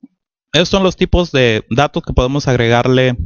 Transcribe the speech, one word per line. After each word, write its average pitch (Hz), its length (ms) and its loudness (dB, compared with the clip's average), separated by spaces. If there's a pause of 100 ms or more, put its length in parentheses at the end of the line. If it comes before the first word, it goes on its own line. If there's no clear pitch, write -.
(540)
Estos 170 160 0
son 196 140 0
los 180 120 0
tipos 175 360 -2
de 120 380 2
datos 143 340 -2
que 135 100 -10
podemos 135 340 -2
agregarle 123 680 2 (100)